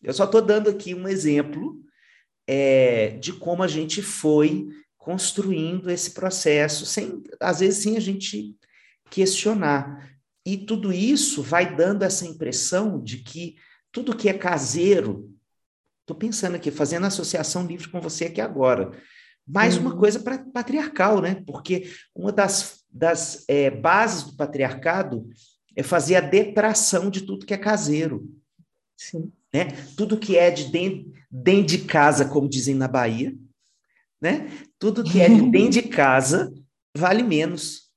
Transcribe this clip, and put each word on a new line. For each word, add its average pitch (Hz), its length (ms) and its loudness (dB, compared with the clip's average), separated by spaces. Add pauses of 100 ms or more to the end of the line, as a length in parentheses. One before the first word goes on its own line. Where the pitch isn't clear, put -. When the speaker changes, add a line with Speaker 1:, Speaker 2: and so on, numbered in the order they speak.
Speaker 1:
Eu 131 100 -6
só 190 140 2
tô 220 140 6
dando 208 280 2
aqui 196 240 -6
um 185 140 -10
exemplo, 147 720 -2 (680)
é, 131 640 4
de 135 220 -10
como 175 300 -4
a 180 40 0
gente 156 340 -4
foi 151 680 2 (300)
construindo 185 920 -4
esse 170 220 -4
processo, 151 760 0
sem, - 380 -6 (160)
às 170 200 0
vezes, 196 220 2
sem 220 160 -2
a - 20 -2
gente 208 560 -6 (540)
questionar. 190 1000 0 (340)
E 196 120 -4
tudo 202 360 -4
isso 208 480 0
vai 170 340 0
dando 190 280 2
essa 185 220 -2
impressão 165 760 -4
de 113 160 -10
que 165 380 -14 (360)
tudo 240 240 -4
que 208 140 0
é 190 40 0
caseiro, 170 960 0 (760)
tô 156 100 -10
pensando 202 400 -4
aqui, 170 160 -4
fazendo 160 360 -2
associação 180 580 -4
livre 170 240 -10
com 180 100 -8
você 165 260 -6
aqui - 140 -6
agora, 113 520 0 (540)
mais 190 300 2
uma 254 180 -2
Speaker 2:
Uhum. 175 60 -8
Speaker 1:
coisa 208 200 4
pra, 262 180 -6
patriarcal, 240 840 0
né? 190 260 -2
Porque - 460 -6 (240)
uma 101 160 -4
das, - 580 -2
das, 165 580 -2
é, 143 220 4
bases 180 540 2
do - 140 -18
patriarcado 143 880 -4 (480)
é 170 80 -4
fazer 170 320 2
a 175 60 6
detração 202 880 2
de 190 120 -6
tudo 196 240 -12
que - 80 -4
é 190 40 -4
caseiro. 160 720 -2 (680)
Speaker 2:
Sim. - 340 -12 (220)
Speaker 1:
Né? 165 140 0 (300)
Tudo 214 200 0
que 190 200 0
é 175 140 6
de 151 180 -6
den-, 180 420 -4 (180)
dentro 175 380 4
de 165 120 0
casa, 147 460 4
como 139 220 0
dizem 131 280 -2
na 131 120 0
Bahia, 123 480 -2 (880)
né? 180 280 -2 (300)
Tudo 220 240 -2
que 180 160 2
é 175 80 8
de 220 140 10
Speaker 2:
<laughs> 247 100 4
Speaker 1:
dentro 220 200 6
de 240 120 4
casa 135 680 2 (420)
vale 185 280 2
menos. 165 720 -2